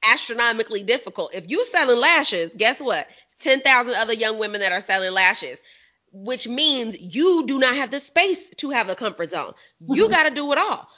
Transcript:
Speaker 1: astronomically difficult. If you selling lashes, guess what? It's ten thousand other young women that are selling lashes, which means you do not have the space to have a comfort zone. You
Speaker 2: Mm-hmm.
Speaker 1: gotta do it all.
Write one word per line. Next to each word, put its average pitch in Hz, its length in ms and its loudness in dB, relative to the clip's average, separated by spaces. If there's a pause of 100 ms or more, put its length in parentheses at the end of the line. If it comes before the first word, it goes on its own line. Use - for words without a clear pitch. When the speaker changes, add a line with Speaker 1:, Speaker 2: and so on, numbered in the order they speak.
Speaker 1:
astronomically 226 800 0
difficult. 196 520 -4
If 175 140 -12
you 359 180 -2
selling 269 320 2
lashes, 254 580 2
guess 226 240 0
what? 202 260 -4 (200)
It's - 100 -20
ten 269 240 2
thousand 247 340 4
other 220 180 -2
young 220 260 -2
women 208 220 -4
that 190 120 0
are 185 80 -2
selling 190 320 -2
lashes, 185 460 0 (540)
which 214 360 -8
means 247 500 -2
you 285 480 2
do 269 120 0
not 262 180 2
have 262 140 -4
the 277 100 -6
space 370 560 0
to 277 140 -8
have 226 180 -2
a 185 80 -6
comfort 180 340 -6
zone. 151 220 -6 (340)
You 277 180 2
Speaker 2:
Mm-hmm. 440 80 4
Speaker 1:
gotta 311 220 4
do 285 180 -6
it 277 60 2
all. 359 400 -4